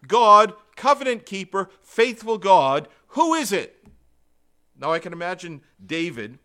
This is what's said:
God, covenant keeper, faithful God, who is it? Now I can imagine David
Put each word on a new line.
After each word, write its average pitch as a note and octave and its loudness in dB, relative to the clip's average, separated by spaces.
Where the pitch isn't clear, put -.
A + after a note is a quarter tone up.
God, G#3+ 6
covenant C4 -2
keeper, F#3+ -8
faithful A3+ -4
God, D3+ 2
who D#4+ 0
is B3+ -4
it? - -8
Now C#3 -8
I E3 -2
can E3+ -12
imagine E3+ -12
David C3+ -10